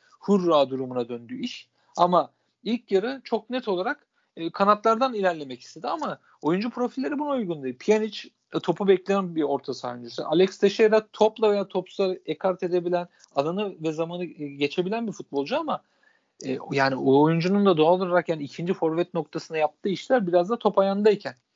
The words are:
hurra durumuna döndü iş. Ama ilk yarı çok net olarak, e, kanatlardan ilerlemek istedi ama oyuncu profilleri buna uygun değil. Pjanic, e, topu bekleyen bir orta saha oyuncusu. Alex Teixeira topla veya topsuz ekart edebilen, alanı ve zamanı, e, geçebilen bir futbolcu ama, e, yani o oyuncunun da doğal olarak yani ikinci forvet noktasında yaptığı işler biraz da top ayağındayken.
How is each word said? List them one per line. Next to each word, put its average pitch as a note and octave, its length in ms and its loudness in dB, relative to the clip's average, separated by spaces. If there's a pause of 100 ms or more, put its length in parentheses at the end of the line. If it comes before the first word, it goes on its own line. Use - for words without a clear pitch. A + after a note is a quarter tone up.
(200)
hurra E3+ 500 2
durumuna B2+ 400 -6
döndü A#2+ 300 -10
iş. - 300 -10 (280)
Ama F3 340 2 (320)
ilk A#3 280 -4
yarı A#3+ 320 -2
çok G#3+ 260 -6
net B3 180 -6
olarak, G3+ 400 -4 (280)
e, E3 160 -8
kanatlardan A3 640 2
ilerlemek D#3+ 480 -2
istedi - 260 -14
ama C#4+ 320 -6 (220)
oyuncu F#3 280 0
profilleri B3+ 500 -6
buna D4 100 -4
uygun F3 340 -4
değil. B2+ 140 -8
Pjanic, G#3+ 520 0 (260)
e, E3 40 0
topu F3+ 280 -2
bekleyen F#3+ 480 2
bir D#3 80 0
orta C#3 300 -4
saha B2 200 -8
oyuncusu. A#2+ 320 -10
Alex F#3 320 2
Teixeira G#3+ 560 4
topla G#3+ 380 2
veya G3 160 -2
topsuz F#3 480 -4 (100)
ekart F3+ 380 -4
edebilen, F3 440 -2 (280)
alanı F3 480 -2
ve D#3 80 -2
zamanı, E3+ 340 -6
e, D3 220 -12
geçebilen F3 600 -4
bir F#3+ 40 -6
futbolcu C#3+ 480 -6
ama, C#4+ 220 -6 (640)
e, C3 120 -4 (140)
yani C3+ 240 0
o C3+ 260 4
oyuncunun E3+ 440 2
da F#3 120 4
doğal E3+ 240 4
olarak F3 280 0
yani D#3+ 140 -2
ikinci E3+ 300 -6
forvet E3+ 400 0
noktasında D#3+ 440 -6
yaptığı D#3 320 -2
işler G3+ 380 0
biraz F3 220 4
da A#3 100 -2
top G3+ 180 2
ayağındayken. G3 580 2 (200)